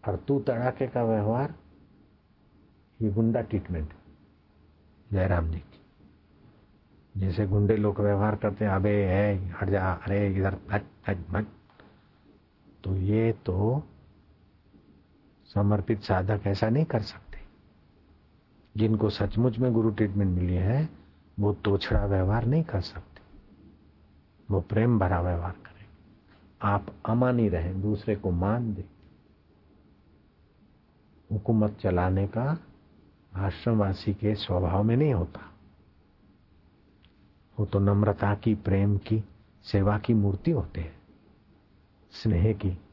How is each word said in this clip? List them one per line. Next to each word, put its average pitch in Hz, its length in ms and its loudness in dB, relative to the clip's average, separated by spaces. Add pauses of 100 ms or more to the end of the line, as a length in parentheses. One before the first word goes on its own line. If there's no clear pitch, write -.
और 95 80 -2
तू 139 240 -2
तड़ाके 127 460 -2
का 120 180 -2
व्यवहार, 113 500 0 (1500)
ये 107 80 0
गुंडा 113 300 2
ट्रीटमेंट। 90 520 -6 (1200)
जयराम 92 380 0
जी 80 80 -4
की। - 220 -18 (1400)
जैसे 95 260 0
गुंडे 101 300 4
लोग 104 240 0
व्यवहार 104 360 2
करते 104 280 -2
हैं, 101 80 2
"अबे, 95 180 2
ए, 101 440 2
हट 92 360 -4
जा, 92 220 0
अरे, 98 440 0
इधर 95 220 0 (140)
हट, 104 100 0 (260)
हट, 98 100 -2 (120)
हट।" 104 160 -2 (1400)
तो 95 120 -2
ये 107 360 2
तो 107 520 -2 (1700)
समर्पित 104 480 2
साधक 98 440 -2
ऐसा 101 220 0
नहीं 135 160 2
कर 113 180 -2
सकते। - 360 -16 (1400)
जिनको 107 340 2
सचमुच 110 480 0
में 127 140 2
गुरु 113 180 2
ट्रीटमेंट 98 480 0
मिली 90 160 0
है, 117 340 0 (520)
वो 104 140 2
तोछड़ा 101 520 0
व्यवहार 101 400 2
नहीं 156 180 2
कर 117 160 -4
सकते, - 400 -12 (1300)
वो 95 100 2
प्रेम 110 380 2
भरा 90 220 2
व्यवहार 87 320 -2
करें। - 340 -20 (760)
आप 101 240 0 (200)
अमानी 120 420 2
रहें, 87 340 -2
दूसरे 104 340 -2
को 98 140 -4
मान 104 440 0
दें। 92 100 -10 (2500)
हुकूमत 107 480 0
चलाने 92 460 2
का 131 320 -2 (760)
आश्रमवासी 98 800 -2
के 104 200 0
स्वभाव 90 480 0
में 113 140 2
नहीं 143 180 2
होता। 85 260 -4 (2250)
वो 104 80 0
तो - 120 0
नम्रता 101 560 4
की, 107 200 0
प्रेम 101 440 0
की, 110 260 -2 (400)
सेवा 104 340 2
की 113 160 0
मूर्ति 101 360 0
होते 90 300 -4
हैं, 80 180 -10 (1120)
स्नेह 104 420 2
की 95 260 -4 (140)